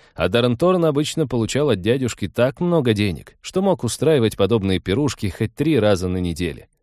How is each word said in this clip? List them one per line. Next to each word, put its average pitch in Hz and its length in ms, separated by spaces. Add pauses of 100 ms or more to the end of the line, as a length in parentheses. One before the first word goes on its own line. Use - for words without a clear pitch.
(160)
а 85 140
Дарнторн 123 560
обычно 151 420
получал 127 420
от 101 120
дядюшки 117 480
так 123 320
много 165 320
денег, 98 480
что - 200
мог 190 220
устраивать 127 540
подобные 98 420
пирушки 107 480
хоть 107 260
три 147 260
раза 101 280
на 90 100
неделе. 85 520 (140)